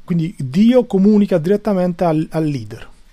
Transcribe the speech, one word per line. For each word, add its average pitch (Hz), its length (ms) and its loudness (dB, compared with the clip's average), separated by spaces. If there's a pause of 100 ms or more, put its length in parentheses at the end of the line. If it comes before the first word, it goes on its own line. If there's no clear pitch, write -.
quindi 170 320 -4
Dio 214 480 2
comunica 202 540 2
direttamente 180 640 -2
al, 156 260 0
al 160 140 -2
leader. 120 440 -8 (240)